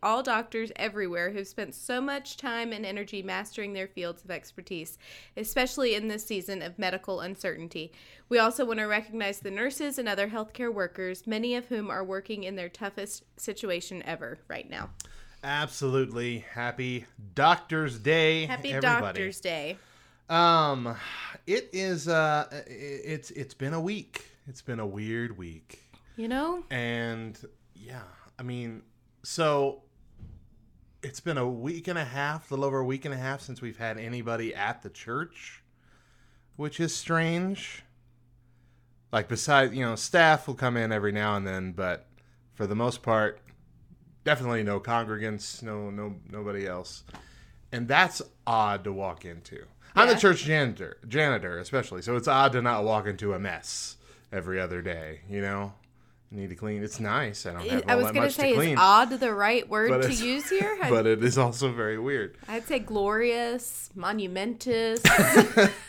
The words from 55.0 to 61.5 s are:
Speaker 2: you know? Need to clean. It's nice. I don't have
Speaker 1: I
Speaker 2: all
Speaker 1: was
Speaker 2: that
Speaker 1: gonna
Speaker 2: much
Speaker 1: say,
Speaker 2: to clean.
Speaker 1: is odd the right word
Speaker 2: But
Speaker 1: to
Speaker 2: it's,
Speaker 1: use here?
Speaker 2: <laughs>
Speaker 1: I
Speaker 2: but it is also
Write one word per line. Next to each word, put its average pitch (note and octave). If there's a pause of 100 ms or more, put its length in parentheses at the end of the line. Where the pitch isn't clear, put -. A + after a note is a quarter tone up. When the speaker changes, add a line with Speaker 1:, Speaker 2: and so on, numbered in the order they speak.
Speaker 2:
you G2+
know? G2+ (600)
Need G2
to F2
clean. G#2+
It's G#2+
nice. A2
I F2
don't E2+
have B3+
Speaker 1:
I A3
Speaker 2:
all B3
Speaker 1:
was B3
Speaker 2:
that G#3+
Speaker 1:
gonna -
Speaker 2:
much C4
Speaker 1:
say, C#4
Speaker 2:
to A#3
clean. E3
Speaker 1:
is C#3
odd G#3
the B3
right G#3
word G#3+
Speaker 2:
But C3
Speaker 1:
to C3
Speaker 2:
it's, A3
Speaker 1:
use C4
here? G4
Speaker 2:
<laughs> -
Speaker 1:
I -
Speaker 2:
but A2+
it A2
is B2+
also B2